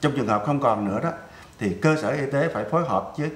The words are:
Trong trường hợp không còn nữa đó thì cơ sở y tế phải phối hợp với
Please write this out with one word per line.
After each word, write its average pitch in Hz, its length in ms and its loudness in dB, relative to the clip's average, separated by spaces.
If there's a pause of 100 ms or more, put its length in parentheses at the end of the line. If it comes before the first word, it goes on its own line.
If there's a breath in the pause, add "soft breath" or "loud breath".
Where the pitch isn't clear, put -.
Trong 143 140 2
trường 127 120 0
hợp 107 180 2
không 143 140 2
còn 107 280 2
nữa 98 160 0
đó 165 80 0 (480 loud breath)
thì 98 220 0
cơ 156 200 6
sở 104 80 -2
y 143 220 -2
tế 151 220 2
phải 107 180 -2
phối 170 140 2
hợp 101 320 -2
với 151 180 -2